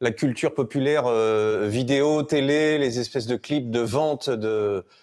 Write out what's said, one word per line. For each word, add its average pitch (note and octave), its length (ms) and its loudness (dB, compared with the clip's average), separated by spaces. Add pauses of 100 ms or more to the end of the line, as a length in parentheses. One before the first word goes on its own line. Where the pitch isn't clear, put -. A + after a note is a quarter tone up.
la A#2+ 80 2
culture C3+ 420 0
populaire, C#3 540 0
euh, G#2+ 600 2
vidéo, C#3 560 2
télé, D3+ 540 2
les B2+ 220 0
espèces A#2 280 -6
de B2 100 -2
clips B2+ 340 -4
de A#2+ 100 0
vente C3+ 480 -2
de, G#2+ 560 -2 (180)